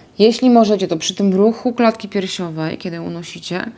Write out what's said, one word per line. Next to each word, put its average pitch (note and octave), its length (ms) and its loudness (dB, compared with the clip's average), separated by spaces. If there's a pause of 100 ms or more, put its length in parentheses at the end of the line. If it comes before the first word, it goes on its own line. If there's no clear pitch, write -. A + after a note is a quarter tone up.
(200)
Jeśli A#3 300 4
możecie, G#3 380 4
to E3+ 100 -2
przy F3+ 180 -6
tym G3 180 2
ruchu A3 400 2
klatki A3+ 360 -2
piersiowej, E3+ 680 -6
kiedy E3+ 240 -10
unosicie, F3 760 -10